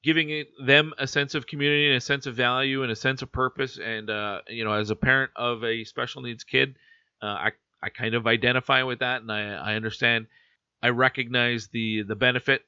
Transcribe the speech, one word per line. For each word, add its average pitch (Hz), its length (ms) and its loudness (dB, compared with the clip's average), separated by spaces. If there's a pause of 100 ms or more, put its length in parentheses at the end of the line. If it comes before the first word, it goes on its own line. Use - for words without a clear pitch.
giving 156 260 2
it, 151 180 -6 (180)
them 151 320 6
a 135 80 -2
sense 143 300 -2
of 143 120 -4
community 147 400 2
and 131 100 4
a 123 40 0
sense 143 240 -2
of 123 100 -8
value 131 460 0
and 120 120 -2
a - 20 -2
sense 135 260 -2
of 131 80 -10
purpose. 127 480 -2
And, 110 320 -6
uh, 104 380 -4
you 113 160 -6
know, 107 80 0
as 107 180 0
a 107 60 0
parent 131 400 2
of 120 300 -2
a 113 180 -2
special 123 380 -8
needs 120 240 -10
kid, 135 320 2 (440)
uh, 107 40 -10
I, 104 260 -2 (300)
I - 80 -6
kind 113 260 -4
of 113 100 -2
identify 123 580 2
with 123 160 -6
that, 123 220 -2
and 113 80 -14
I, 107 220 -4
I 101 240 -4
understand, 113 520 0 (540)
I 120 80 4
recognize 120 760 0
the, 110 360 -2
the 101 120 -4
benefit 127 520 2